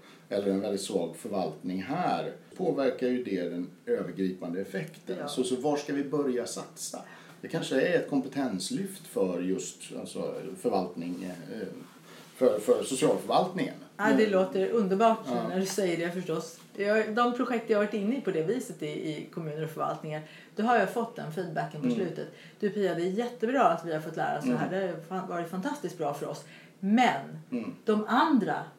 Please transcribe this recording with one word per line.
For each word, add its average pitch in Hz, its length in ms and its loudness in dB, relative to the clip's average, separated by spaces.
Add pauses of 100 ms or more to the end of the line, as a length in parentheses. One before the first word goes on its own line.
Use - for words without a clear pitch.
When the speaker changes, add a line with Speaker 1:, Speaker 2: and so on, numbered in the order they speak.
(280)
Speaker 1:
eller 101 220 0
en 95 100 4
väldigt 101 200 -2
svag 85 360 -2
förvaltning 92 640 -4
här, 87 500 -2 (240)
påverkar 139 520 0
ju 123 160 0
det 92 240 -2
den 87 220 -6 (160)
övergripande 92 720 -2
effekten. 180 600 -6
Speaker 2:
Ja. 147 80 -6
Speaker 1:
Så, 131 160 0
så 123 120 0
var 143 200 2
ska 147 160 -4
vi 143 120 0
börja 131 420 0
satsa? - 560 -10 (380)
Det - 80 -10
kanske 147 320 0
är 175 200 6
ett - 100 -4
kompetenslyft 131 960 -2
för 92 340 0
just, 92 420 -4 (180)
alltså, - 340 -6 (260)
förvaltning, 90 640 -2 (280)
eh, 104 140 -6 (720)
för, 110 220 6
för 113 260 4
socialförvaltningen. 131 880 2 (220)
Speaker 3:
Ja, 202 80 0
det 220 80 6
Speaker 1:
Mm. 214 180 6
Speaker 3:
låter 190 400 2
underbart 220 560 4
Speaker 1:
Ja. 170 220 0
Speaker 3:
när 180 120 -2
du 196 60 0
säger 170 400 0
det 175 60 -2
förstås. 170 480 -6 (160)
Jag, 214 380 2
de 240 220 4
projekt 247 340 0
jag 208 80 6
har 202 60 4
varit 208 100 -2
inne 214 220 0
i 277 40 -4
på - 100 -2
det 160 120 0
viset 185 400 -2
i, 156 40 -4
i 151 480 -6
kommuner 156 300 -6
och 147 60 -4
förvaltningar, 151 520 -4 (340)
då 214 60 0
har 240 140 6
jag 196 140 4
fått - 260 -2
den 151 160 -8
feedbacken 156 480 -4
på - 60 0
Speaker 1:
Mm. 233 120 2
Speaker 3:
slutet. 165 300 -2 (320)
"Du 208 100 2
Pia, 190 240 2
det 165 80 0
är 185 80 2
jättebra 240 520 2
att 170 220 4
vi 170 80 -4
har 156 80 0
fått 156 160 -8
lära 147 220 0
oss 147 60 -4
det - 120 2
här. 156 120 0
Speaker 1:
Mm. 185 120 -2
Speaker 3:
Det 185 120 0
har 160 100 -8
fan-, 185 260 -6
varit 170 200 -4
fantastiskt 185 500 -4
bra 147 160 0
för 147 120 -6
oss. 147 180 -8 (360)
Men 208 580 4 (120)
Speaker 1:
Mm. 117 240 -4 (100)
Speaker 3:
de 214 220 4
andra 240 480 4 (240)